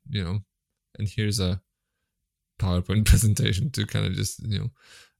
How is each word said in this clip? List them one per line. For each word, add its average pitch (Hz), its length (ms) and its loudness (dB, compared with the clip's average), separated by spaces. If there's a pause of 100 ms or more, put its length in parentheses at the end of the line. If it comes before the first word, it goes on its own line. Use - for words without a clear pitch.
you 104 140 -4
know, 90 160 -4 (580)
and 107 100 -4
here's 104 340 -2
a, 92 200 -2 (1000)
PowerPoint 92 460 0
<laughs> - 60 6
presentation 104 600 4
to 107 140 -2
kind 104 200 -2
of 92 80 -2
just, 101 300 -6
you 104 160 -4
know, 107 100 -6 (500)